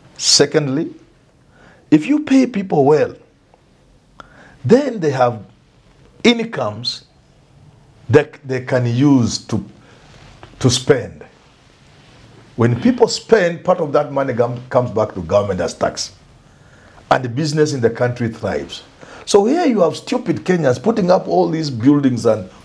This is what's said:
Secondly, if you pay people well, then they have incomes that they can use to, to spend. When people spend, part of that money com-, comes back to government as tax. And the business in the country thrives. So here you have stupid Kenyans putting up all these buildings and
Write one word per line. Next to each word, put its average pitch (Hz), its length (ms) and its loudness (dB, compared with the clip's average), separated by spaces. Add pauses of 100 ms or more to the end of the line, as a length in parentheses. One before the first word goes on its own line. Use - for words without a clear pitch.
(160)
Secondly, 143 800 0 (960)
if 156 160 4
you 294 140 0
pay 269 260 2
people 190 380 0
well, 139 300 2 (1500)
then 240 360 2
they 156 100 0
have 120 340 0 (800)
incomes 151 800 -2 (1040)
that 147 380 4
they 127 180 -4
can 123 220 0
use 123 600 2
to, 107 180 -6 (960)
to 127 100 2
spend. 110 540 -2 (1300)
When 117 240 0
people 247 280 2
spend, 175 560 0
part 180 140 0
of 151 140 -4
that 147 200 0
money 135 220 -2
com-, 127 340 -2
comes 123 220 0
back 107 240 -2
to 92 80 -8
government 98 380 0
as 82 140 -4
tax. - 400 -6 (960)
And 131 140 0
the 123 40 -6
business 151 440 -2
in 135 80 -6
the 113 100 2
country 120 380 -2
thrives. 90 540 -8 (420)
So 202 220 2
here 330 180 0
you 233 160 0
have 156 160 0
stupid - 480 -6
Kenyans 151 380 0
putting 208 280 0
up 165 160 2
all 170 220 0
these 160 220 -4
buildings 127 560 0
and 107 240 -2 (140)